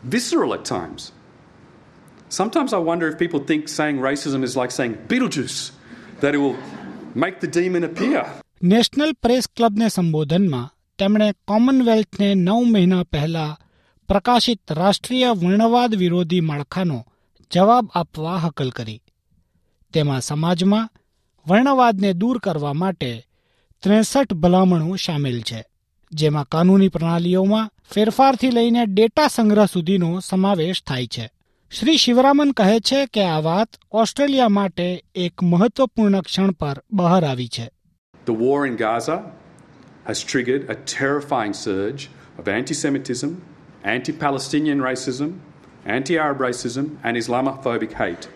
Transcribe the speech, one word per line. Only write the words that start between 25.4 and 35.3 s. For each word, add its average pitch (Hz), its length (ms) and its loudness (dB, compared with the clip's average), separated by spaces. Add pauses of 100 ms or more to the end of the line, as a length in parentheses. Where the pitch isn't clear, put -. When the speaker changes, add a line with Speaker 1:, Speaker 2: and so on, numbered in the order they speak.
Speaker 2:
છે, 113 220 -10 (480)
જેમાં 151 320 0
કાનૂની 190 440 4
પ્રણાલીઓમાં 180 840 0 (200)
ફેરફારથી 262 600 2
લઈને 233 360 2
ડેટા 220 420 2
સંગ્રહ 208 380 4
સુધીનો 180 540 0
સમાવેશ 190 680 -2
થાય 127 200 -4
છે. 113 240 -10 (480)
શ્રી 302 180 2
શિવરામન 277 540 4
કહે 220 300 4
છે 277 260 0
કે 208 180 -2
આ 160 160 0
વાત 170 280 0 (240)
ઓસ્ટ્રેલિયા 262 560 2
માટે 180 560 -2 (100)
એક 180 280 -4